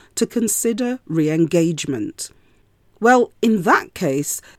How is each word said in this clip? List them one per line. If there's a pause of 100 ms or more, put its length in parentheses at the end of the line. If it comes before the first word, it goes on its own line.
(160)
to
consider
re-engagement. (680)
Well, (100)
in
that
case, (180)